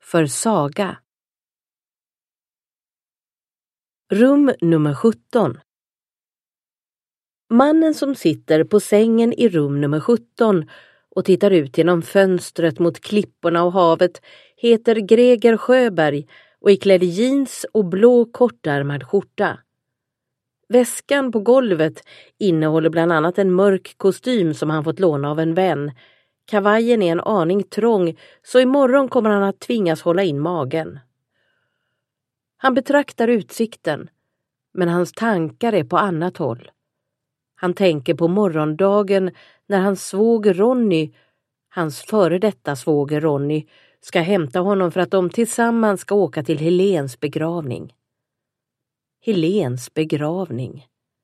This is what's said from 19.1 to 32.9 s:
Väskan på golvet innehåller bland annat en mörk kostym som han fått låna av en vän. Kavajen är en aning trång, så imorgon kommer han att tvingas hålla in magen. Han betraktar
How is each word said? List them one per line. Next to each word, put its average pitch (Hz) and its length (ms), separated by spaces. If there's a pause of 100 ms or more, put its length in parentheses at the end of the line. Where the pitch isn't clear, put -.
Väskan 254 580
på 220 80
golvet 202 680 (300)
innehåller 160 520
bland 165 220
annat 165 260
en 196 140
mörk 190 460
kostym 190 560
som 156 160
han 156 140
fått 160 160
låna 147 320
av 151 80
en 165 140
vän. 151 380 (540)
Kavajen 214 560
är 170 100
en 170 80
aning 190 440
trång, 196 540 (260)
så - 160
imorgon 262 500
kommer 220 200
han 202 140
att 196 160
tvingas 185 420
hålla 175 220
in 143 160
magen. 156 600 (1600)
Han 262 160
betraktar 277 540